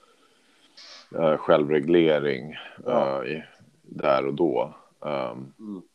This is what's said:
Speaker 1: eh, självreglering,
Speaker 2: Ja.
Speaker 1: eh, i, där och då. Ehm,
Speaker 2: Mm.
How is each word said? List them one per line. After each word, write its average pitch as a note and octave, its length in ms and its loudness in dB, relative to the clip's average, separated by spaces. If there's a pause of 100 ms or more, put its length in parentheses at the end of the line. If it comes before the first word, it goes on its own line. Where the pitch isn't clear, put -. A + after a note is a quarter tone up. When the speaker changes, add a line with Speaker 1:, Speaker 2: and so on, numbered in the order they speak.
(1160)
Speaker 1:
eh, D#2 220 2
självreglering, D2+ 1200 2 (300)
Speaker 2:
Ja. C2+ 380 -2
Speaker 1:
eh, C#2 80 -6
i, D#2 120 -10 (380)
där C2+ 440 0
och C#2 80 -4
då. C#2+ 400 -2 (300)
Ehm, C2+ 540 -8
Speaker 2:
Mm. G#2 240 -14 (120)